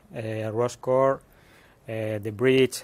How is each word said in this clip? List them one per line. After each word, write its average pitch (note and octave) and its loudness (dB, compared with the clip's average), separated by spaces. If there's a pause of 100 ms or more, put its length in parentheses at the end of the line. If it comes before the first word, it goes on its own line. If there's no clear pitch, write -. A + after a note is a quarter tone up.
(160)
uh, A2 -6
ros A#2+ -2
core, C3+ 0 (680)
uh, A2 -6
the G#2+ -8
bridge, B2+ 2